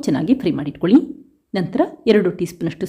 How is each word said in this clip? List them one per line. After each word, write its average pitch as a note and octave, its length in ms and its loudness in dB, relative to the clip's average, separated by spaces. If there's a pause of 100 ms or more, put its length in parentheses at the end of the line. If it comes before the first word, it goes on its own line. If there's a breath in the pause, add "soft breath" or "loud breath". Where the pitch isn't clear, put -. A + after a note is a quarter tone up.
ಚೆನ್ನಾಗಿ D#3+ 360 0
ಫ್ರೈ E3 180 0
ಮಾಡಿಟ್ಕೊಳ್ಳಿ. F#3 400 2 (580)
ನಂತರ F#3+ 240 -2 (300)
ಎರಡು F#3+ 260 4
ಟೀ F3 140 -4
ಸ್ಪೂನಷ್ಟು E3 380 -8